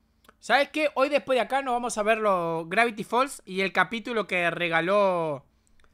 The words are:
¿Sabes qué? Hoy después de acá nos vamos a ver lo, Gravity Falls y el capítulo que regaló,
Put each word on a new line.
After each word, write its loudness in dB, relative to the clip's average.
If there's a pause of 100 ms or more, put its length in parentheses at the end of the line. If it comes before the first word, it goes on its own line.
(380)
¿Sabes 2
qué? -2
Hoy 2
después 0
de 2
acá -2
nos -4
vamos -4
a -2
ver 2
lo, 0
Gravity 0
Falls -2
y -6
el -2
capítulo 0
que 0
regaló, 0 (500)